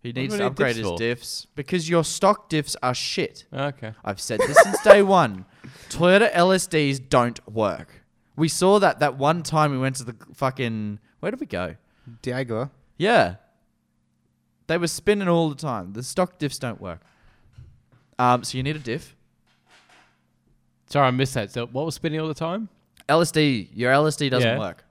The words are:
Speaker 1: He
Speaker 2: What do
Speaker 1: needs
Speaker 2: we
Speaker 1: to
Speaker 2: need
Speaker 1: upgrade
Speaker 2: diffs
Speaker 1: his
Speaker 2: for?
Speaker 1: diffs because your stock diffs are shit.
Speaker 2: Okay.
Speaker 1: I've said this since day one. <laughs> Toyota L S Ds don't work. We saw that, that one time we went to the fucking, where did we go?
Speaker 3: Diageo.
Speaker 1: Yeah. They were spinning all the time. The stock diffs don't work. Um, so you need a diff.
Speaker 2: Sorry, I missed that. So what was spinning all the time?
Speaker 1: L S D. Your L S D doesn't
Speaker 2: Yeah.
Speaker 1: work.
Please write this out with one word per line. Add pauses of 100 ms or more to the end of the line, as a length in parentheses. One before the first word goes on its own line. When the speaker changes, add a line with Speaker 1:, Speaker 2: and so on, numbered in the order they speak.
Speaker 1:
He
Speaker 2:
What
do
Speaker 1:
needs
Speaker 2:
we
Speaker 1:
to
Speaker 2:
need
Speaker 1:
upgrade
Speaker 2:
diffs
Speaker 1:
his
Speaker 2:
for?
Speaker 1:
diffs (100)
because
your
stock
diffs
are
shit.
Speaker 2:
Okay. (120)
Speaker 1:
I've
said
this
since
day
one. (220)
<laughs>
Toyota
L
S
Ds
don't (120)
work. (460)
We
saw
that,
that
one
time
we
went
to
the (180)
fucking, (200)
where
did
we
go? (480)
Speaker 3:
Diageo. (280)
Speaker 1:
Yeah. (1300)
They
were
spinning
all
the
time.
The
stock
diffs
don't
work. (1160)
Um,
so
you
need
a
diff. (1700)
Speaker 2:
Sorry,
I
missed
that.
So
what
was
spinning
all
the
time? (400)
Speaker 1:
L
S
D.
Your
L
S
D
doesn't
Speaker 2:
Yeah.
Speaker 1:
work.